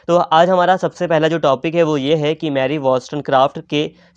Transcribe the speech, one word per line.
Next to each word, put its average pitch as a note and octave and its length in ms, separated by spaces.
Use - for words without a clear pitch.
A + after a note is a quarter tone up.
तो E3+ 80
आज F3 340
हमारा F3+ 260
सबसे F3 300
पहला D#3+ 220
जो E3 120
टॉपिक D3+ 340
है E3+ 80
वो D#3 140
ये C#3+ 200
है D3+ 180
कि D#3 160
मैरी C3+ 280
वॉलस्टोनक्राफ्ट C3+ 840
के D3+ 260